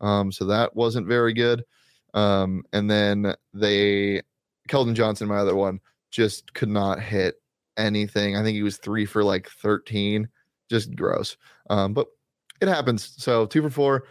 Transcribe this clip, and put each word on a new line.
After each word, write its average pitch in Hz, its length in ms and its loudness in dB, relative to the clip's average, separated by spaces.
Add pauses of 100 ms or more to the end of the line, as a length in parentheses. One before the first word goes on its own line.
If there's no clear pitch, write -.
Um, 101 300 0
so 92 140 -6
that 107 300 0
wasn't 113 320 0
very 117 260 2
good. 120 300 2 (500)
Um, 98 500 0 (100)
and 104 160 0
then 104 460 2 (180)
they, 101 680 2 (460)
Keldon 127 260 0
Johnson, 107 340 0
my 104 100 -2
other 98 180 2
one, 98 240 -2 (320)
just - 420 -2
could - 160 -4
not 101 300 0
hit 101 420 -2 (360)
anything. 104 580 -2
I 104 80 -2
think 110 120 -2
he 104 80 -2
was 101 140 -4
three 107 280 -2
for, 104 180 0
like, 98 260 0
thirteen. 104 800 -2 (420)
Just 110 260 -2
gross. - 420 -2 (320)
Um, 101 240 0
but 127 140 0 (540)
it 190 60 2
happens. 127 500 -2
So 117 280 2
two 151 160 0
for 151 80 -2
four, 139 420 2